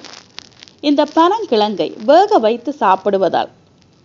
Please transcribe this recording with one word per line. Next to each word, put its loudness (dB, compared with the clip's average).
இந்த 0
பனங்கிழங்கை 0
வேக 4
வைத்து -2
சாப்பிடுவதால் 0